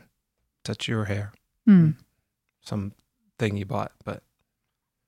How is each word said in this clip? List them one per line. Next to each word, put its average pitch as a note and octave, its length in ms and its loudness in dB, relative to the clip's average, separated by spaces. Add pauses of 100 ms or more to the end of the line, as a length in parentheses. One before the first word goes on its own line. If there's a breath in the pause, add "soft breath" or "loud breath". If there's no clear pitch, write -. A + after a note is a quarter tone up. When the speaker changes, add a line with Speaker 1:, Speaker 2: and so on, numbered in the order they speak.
(640)
Speaker 1:
touch - 240 -8
your A2 180 -2
hair G#2 280 -6 (320)
Speaker 2:
Hmm. F#3+ 160 8
Speaker 1:
than D#3 140 4 (680)
some G2+ 280 -8 (480)
thing G#2 180 -4
you G2+ 80 -8
bought, G2+ 260 -8 (140)
but - 160 -12 (880)